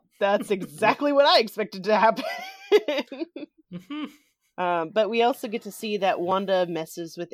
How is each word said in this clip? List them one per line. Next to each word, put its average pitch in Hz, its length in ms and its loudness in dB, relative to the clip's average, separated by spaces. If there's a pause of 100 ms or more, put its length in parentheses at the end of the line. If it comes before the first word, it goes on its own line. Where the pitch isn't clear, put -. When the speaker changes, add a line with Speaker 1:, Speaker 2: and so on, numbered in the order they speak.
(200)
Speaker 1:
that's 202 300 0
Speaker 2:
<laughs> 196 80 0
Speaker 1:
exactly 254 560 0
what 277 120 6
I 339 140 6
expected 196 440 -6
to 214 140 2
happen. 220 260 4 (460)
<laughs> - 40 6 (960)
Speaker 3:
Mm-hmm. 285 320 -12 (580)
Speaker 1:
Um, 170 280 0
but 214 200 0
we 233 120 2
also 247 260 0
get 214 140 -6
to 196 100 -12
see 208 240 -6
that 190 240 0
Wanda 185 460 0
messes 165 500 -8
with 175 180 -10